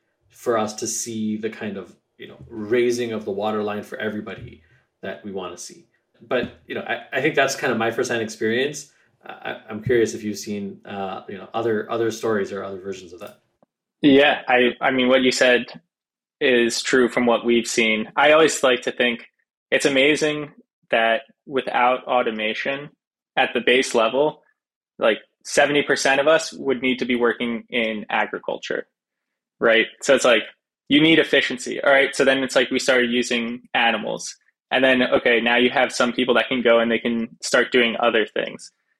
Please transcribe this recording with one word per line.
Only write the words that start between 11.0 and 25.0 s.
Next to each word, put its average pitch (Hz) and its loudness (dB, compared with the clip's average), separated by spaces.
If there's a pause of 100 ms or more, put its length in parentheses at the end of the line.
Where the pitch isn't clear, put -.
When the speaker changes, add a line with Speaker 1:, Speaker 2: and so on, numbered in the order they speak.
Speaker 1:
you 101 -12
know, 92 -16
other, 110 -2
other 113 0
stories 107 -2
or 98 -8
other 98 -10
versions 90 -12
of 87 -20
that. - -18 (600)
Speaker 2:
Yeah, 139 6
I, 123 2 (100)
I 143 0
mean, 127 0
what 131 4
you 127 2
said 123 4 (720)
is 120 2
true 127 2
from 123 0
what 117 2
we've 120 2
seen. 110 0
I 147 4
always 156 4
like 127 2
to 123 -4
think 120 -4 (460)
it's 135 0
amazing 147 2 (380)
that 113 2 (240)
without 123 0
automation 123 -4 (480)
at 131 -2
the 123 0
base 127 0
level, 123 0 (560)
like, 110 2 (280)